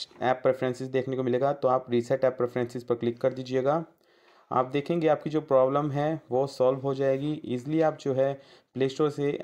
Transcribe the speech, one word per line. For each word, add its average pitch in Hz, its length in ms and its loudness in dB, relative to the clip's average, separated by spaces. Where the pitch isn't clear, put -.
ऐप 127 220 2
प्रेफरेंसेस 131 440 0
देखने 131 280 -2
को 131 80 -2
मिलेगा, 127 300 2
तो 139 140 0
आप 127 220 2
रीसेट 123 340 2
ऐप 127 140 2
प्रेफरेंसेस 120 460 -2
पर 120 120 0
क्लिक 120 260 -2
कर 131 120 2
दीजिएगा। 131 520 0
आप 127 140 2
देखेंगे 143 420 0
आपकी 147 220 2
जो 151 120 0
प्रॉब्लम 139 500 4
है 147 300 -2
वो 135 160 0
सॉल्व 131 320 2
हो 135 140 -2
जाएगी। 135 520 -2
ईजीली 135 360 -2
आप 151 160 2
जो 139 160 -2
है 135 280 0
प्ले 131 160 0
स्टोर 151 200 0
से 143 340 -2